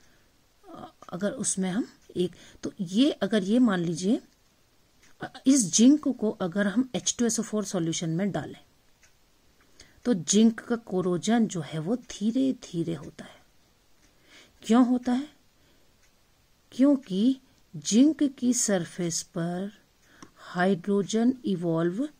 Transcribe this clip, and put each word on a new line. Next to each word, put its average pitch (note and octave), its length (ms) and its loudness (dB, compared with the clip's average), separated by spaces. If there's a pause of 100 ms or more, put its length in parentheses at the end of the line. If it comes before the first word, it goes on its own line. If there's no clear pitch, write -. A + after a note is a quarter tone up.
(680)
अ, - 240 -18 (160)
अगर F#3 220 -6
उसमें F#3+ 400 -4
हम A#3 160 -4 (300)
एक, F3 140 -2 (320)
तो - 180 -8
ये G3+ 300 2
अगर G3+ 320 -2
ये G#3+ 160 2
मान G#3 200 4
लीजिए, F3+ 420 -2 (1000)
अ, - 260 -14
इस B3 260 2
जिंक C#4 340 6
को A3 220 -2
अगर G3+ 380 -2
हम A#3+ 280 -2
एच - 240 -4
टू A#3+ 60 2
एस A3+ 140 0
ओ G#3 40 -4
फ़ोर G#3+ 220 -4
solution E3 440 -4
में F3+ 220 -2
डालें, - 340 -8 (1400)
तो A#3+ 80 2
जिंक G#3+ 460 2
का - 160 -4
कोरोजन F#3 720 0
जो E3+ 140 -6
है D#3+ 180 -8
वो F3+ 160 -4
धीरे B3+ 580 -2
धीरे E3+ 400 -6
होता - 320 -14
है। - 180 -20 (1200)
क्यों A#3 240 6
होता B3 240 -2
है? C#4 180 -2 (1400)
क्योंकि C4 680 2 (360)
जिंक C4+ 480 4
की B3 300 0
surface F3 720 -2
पर F3+ 480 -6 (640)
hydrogen G3+ 1000 0 (120)
evolve F3 640 0 (100)